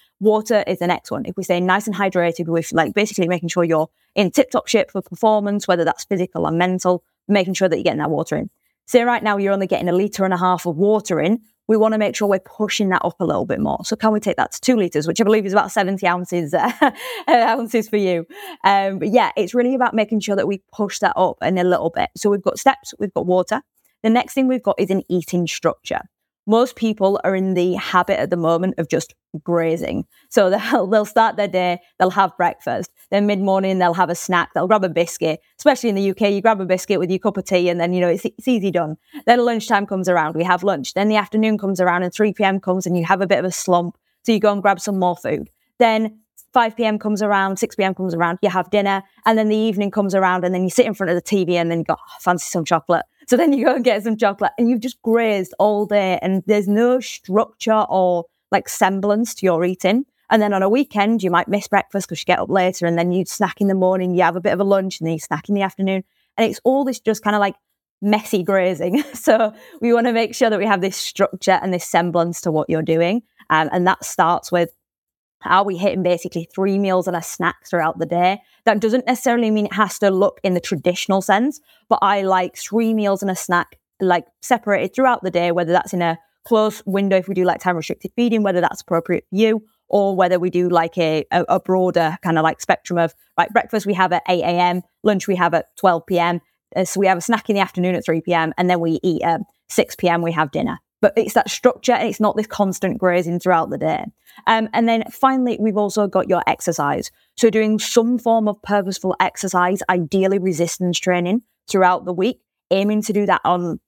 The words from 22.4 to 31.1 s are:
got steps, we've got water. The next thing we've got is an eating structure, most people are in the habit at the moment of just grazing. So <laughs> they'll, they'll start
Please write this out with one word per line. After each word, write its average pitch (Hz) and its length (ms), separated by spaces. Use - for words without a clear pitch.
got - 180
steps, - 400
we've 202 140
got 202 120
water. 185 360
The 220 60
next 233 240
thing 262 140
we've 254 160
got - 160
is 196 120
an 190 180
eating 175 380
structure, - 540
most 233 280
people 208 480
are 190 120
in 190 180
the 180 220
habit 190 440
at 143 100
the 180 80
moment 170 400
of 160 100
just - 280
grazing. 165 640
So 196 200
<laughs> 202 220
they'll, 214 160
they'll 214 180
start 220 300